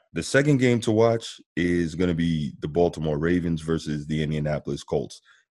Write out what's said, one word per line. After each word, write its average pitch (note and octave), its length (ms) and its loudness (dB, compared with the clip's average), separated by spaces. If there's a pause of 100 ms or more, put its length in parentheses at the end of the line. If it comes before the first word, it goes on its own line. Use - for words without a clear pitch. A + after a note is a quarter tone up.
(140)
the E2+ 100 -4
second C#3 360 2
game B2 200 4
to A2 140 0
watch A2+ 480 2 (160)
is F2 360 0
gonna F2 220 0
be D#2+ 460 0
the D#2 80 -6
Baltimore D#2 480 0
Ravens E2+ 440 0
versus D#2 460 -4
the D#2 160 -2
Indianapolis D2 580 -4
Colts. - 380 -6 (340)